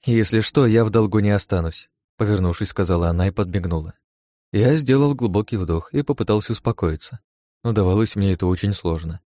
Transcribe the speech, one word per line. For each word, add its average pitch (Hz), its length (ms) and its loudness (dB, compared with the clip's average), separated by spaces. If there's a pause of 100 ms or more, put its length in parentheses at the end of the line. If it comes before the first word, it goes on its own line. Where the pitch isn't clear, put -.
«Если 113 360 2
что, 135 260 2
я 113 160 4
в 110 60 0
долгу 107 300 2
не 101 120 2
останусь», — 90 580 -2 (280)
повернувшись, 101 520 0
сказала 85 380 0
она 87 220 2
и - 20 -8
подмигнула. 87 640 -4 (580)
Я 123 240 4
сделал 139 400 2
глубокий 107 400 -2
вдох 82 380 -4
и 143 80 0
попытался 110 500 -2
успокоиться. 110 720 -4 (420)
Но 117 80 -2
давалось 104 460 2
мне 98 160 2
это 90 140 -2
очень 95 260 0
сложно. 82 540 -6